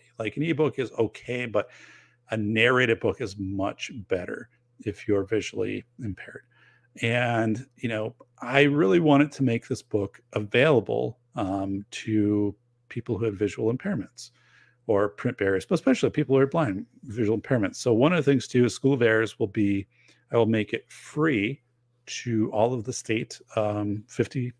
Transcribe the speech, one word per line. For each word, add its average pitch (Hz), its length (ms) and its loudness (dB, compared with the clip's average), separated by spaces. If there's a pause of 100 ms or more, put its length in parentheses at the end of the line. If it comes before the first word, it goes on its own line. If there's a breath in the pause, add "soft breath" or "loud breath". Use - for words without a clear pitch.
(180)
Like, 110 180 -6
an 139 60 -4
ebook 151 380 0
is 120 140 -6
okay, 123 520 -4
but 107 240 -2 (640 loud breath)
a 113 60 -2
narrated 113 640 4
book 107 200 -2
is 101 160 -8
much 98 540 -6 (160)
better - 420 -6 (300)
if - 280 -10
you're 101 180 2
visually 104 600 -6 (180)
impaired." - 380 -10 (600 soft breath)
And, 117 600 0 (120)
you - 140 -6
know, 110 260 -6 (260)
I 131 220 4
really 165 360 4
wanted 147 340 6
to - 100 -4
make 117 240 0
this - 160 -6
book - 360 -4 (140)
available, 120 840 2 (160)
um, 98 560 -4
to 104 640 0 (340)
people 117 300 -6
who 117 60 -2
have 104 100 -2
visual 107 360 0
impairments - 600 -6 (560 soft breath)
or 104 220 2
print - 280 -4
barriers, 95 260 0
but - 120 0
especially 220 340 2
people 135 260 0
who 135 60 6
are 139 60 4
blind, 135 400 -2 (160)
visual 113 360 -2
impairments. 107 360 0
So - 180 0
one 135 200 4
of 180 40 2
the 139 140 2
things 131 160 0
too 123 180 4
is 113 80 0
School 139 200 0
of 123 100 0
Airs 113 340 2
will 117 80 -2
be, 101 400 0 (460 soft breath)
I 113 60 0
will 113 100 6
make 110 260 0
it - 180 -8
free 139 680 -2 (460)
to 113 440 -2
all 113 220 2
of 120 100 -6
the 127 100 -8
state, - 460 -6 (160)
um, 104 520 -2
fifty, 123 520 -4